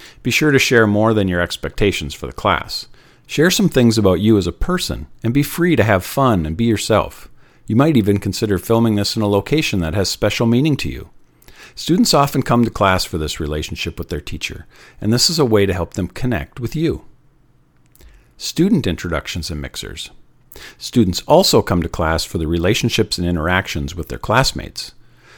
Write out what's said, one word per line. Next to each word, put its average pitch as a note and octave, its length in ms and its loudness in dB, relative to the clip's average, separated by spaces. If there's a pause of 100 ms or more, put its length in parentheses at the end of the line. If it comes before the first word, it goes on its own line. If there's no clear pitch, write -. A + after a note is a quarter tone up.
(220)
Be B2+ 80 -2
sure D3+ 200 2
to C#3 80 6
share A#2 280 6
more G#2 260 2
than G2+ 160 2
your F2 140 0
expectations D#2+ 720 -2
for - 120 -12
the - 60 -10
class. - 540 -4 (400)
Share E3 240 2
some F#3 180 2
things A#2 300 4
about F#2 220 4
you G#2+ 180 4
as F2+ 80 0
a E2+ 60 -4
person - 540 -4 (160)
and A#2+ 120 -2
be C#3+ 80 2
free E3+ 340 0
to G#2 80 4
have G2+ 180 2
fun A2+ 440 0
and D#2+ 100 -6
be A2+ 80 0
yourself. - 640 0 (380)
You G#2+ 100 -2
might C#3+ 220 4
even G2+ 180 2
consider G2 400 -2
filming A2+ 380 2
this G2+ 200 -2
in A2+ 60 -4
a G#2 80 0
location G2+ 520 0
that D#2+ 120 -2
has G2 160 -2
special - 380 -2
meaning C3 320 2
to - 100 -6
you. A#1 220 -12 (640)
Students F#3 400 2
often C#3+ 260 2
come A#2+ 240 2
to A2 60 0
class F#2 340 2
for - 140 -6
this D2+ 200 -6
relationship D2+ 600 -6
with E2 100 -12
their D#2 140 -8
teacher, - 440 -10 (320)
and G2+ 140 0
this - 160 4
is D#3+ 100 -2
a D3+ 60 4
way G#2+ 220 4
to F#2+ 80 0
help F2 180 -6
them F2+ 160 -4
connect A2+ 500 -4
with A#2+ 160 -6
you. D#3 300 -2 (1300)
Student F3+ 480 0
introductions E2 640 -6
and D2+ 100 -8
mixers. - 500 -12 (680)
Students - 500 0
also D3 360 4
come F2 200 0
to D#2+ 60 -4
class D#2+ 360 -2
for - 140 -6
the D#2 100 -4
relationships F2+ 680 0
and F2 120 -2
interactions E2+ 640 -2
with D#2+ 140 -10
their A#1 100 -10
classmates. - 760 -2 (460)